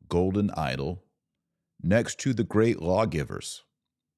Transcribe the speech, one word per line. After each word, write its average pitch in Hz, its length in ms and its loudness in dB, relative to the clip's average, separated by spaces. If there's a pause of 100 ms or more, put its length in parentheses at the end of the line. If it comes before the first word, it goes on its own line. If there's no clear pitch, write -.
golden 95 440 2
idol 71 520 -4 (800)
next 104 360 2
to 131 140 0
the 107 120 0
great 113 360 2
lawgivers 82 840 -2 (540)